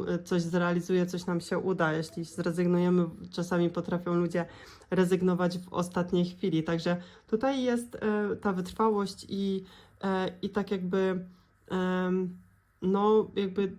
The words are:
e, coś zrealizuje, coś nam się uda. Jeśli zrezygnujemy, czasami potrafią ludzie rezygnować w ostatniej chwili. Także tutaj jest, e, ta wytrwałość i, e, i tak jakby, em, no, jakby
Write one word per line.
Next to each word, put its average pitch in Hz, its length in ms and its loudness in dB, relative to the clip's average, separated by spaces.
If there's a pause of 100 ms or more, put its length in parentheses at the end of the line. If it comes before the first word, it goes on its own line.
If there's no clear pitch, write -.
e, 175 160 -2
coś 180 180 0
zrealizuje, 175 640 2
coś 175 200 -6
nam 170 160 0
się 180 160 -2
uda. 170 360 2
Jeśli 160 300 -4
zrezygnujemy, 175 800 2 (260)
czasami 175 380 0
potrafią 175 440 -2
ludzie 175 320 0 (460)
rezygnować 180 640 2
w - 160 -10
ostatniej 180 520 0
chwili. 165 380 0
Także 170 340 0 (300)
tutaj 262 360 0
jest, 240 320 0
e, 208 400 0
ta 202 180 -2
wytrwałość 202 760 0
i, 196 340 -2 (400)
e, 190 280 0 (100)
i 202 80 -4
tak 196 220 -2
jakby, 185 540 0 (460)
em, 185 640 0 (460)
no, 202 520 4
jakby 196 420 -2